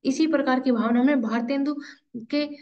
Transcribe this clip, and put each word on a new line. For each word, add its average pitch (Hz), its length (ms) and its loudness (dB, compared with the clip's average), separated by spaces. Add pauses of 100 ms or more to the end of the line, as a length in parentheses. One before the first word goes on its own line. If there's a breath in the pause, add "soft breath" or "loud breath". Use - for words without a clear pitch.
इसी 294 220 2
प्रकार 269 340 2
की 262 120 0
भावना 226 280 2
हमें 269 200 4
भारतेंदु 269 560 -2 (400 loud breath)
के 294 320 -4 (140)